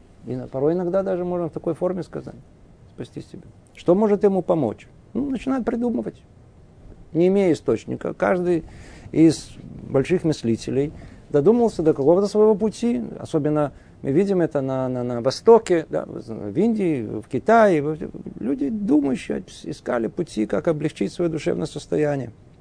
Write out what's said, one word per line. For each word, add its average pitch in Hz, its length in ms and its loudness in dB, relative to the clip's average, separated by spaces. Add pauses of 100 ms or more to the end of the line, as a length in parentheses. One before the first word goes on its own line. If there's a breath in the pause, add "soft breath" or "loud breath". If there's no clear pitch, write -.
(260)
И 123 100 -6
на-, 123 120 -8
порой 135 260 0
иногда 180 300 0
даже 180 220 -2
можно 175 240 -2
в - 20 -12
такой 165 220 -4
форме 180 300 -4
сказать, - 320 -12 (580)
спасти - 280 -12
себя. - 260 -18 (280)
Что - 200 2
может 208 280 2
ему 196 180 4
помочь? 143 460 0 (260)
Ну, 277 160 -2
начинает 262 360 -4
придумывать, 233 560 -4 (920)
не 165 140 4
имея 190 260 4
источника. - 600 -2
Каждый 180 500 0 (480 loud breath)
из 160 380 4 (400)
больших 139 340 0
мыслителей 131 680 -2 (380 loud breath)
додумался 196 540 4
до 156 100 4
какого-то 170 340 4
своего 214 280 4
пути. 233 480 -2 (160)
Особенно 151 520 0 (300 soft breath)
мы 135 100 -4
видим 185 300 2
это 151 200 0
на, 131 260 -2
на, 127 160 -4
на 120 180 -4
Востоке, 180 680 4
да, - 160 -4
в 104 520 -10
Индии, 185 460 0
в 110 240 -8
Китае. 151 540 4
Во-, 156 160 -4 (420)
люди, 277 300 -2
думающие, 240 760 0 (200)
искали 120 440 -4
пути, - 380 -4
как - 220 -2
облегчить 156 440 -2
свое 175 180 -2
душевное 160 380 -4
состояние. 147 640 -4 (300)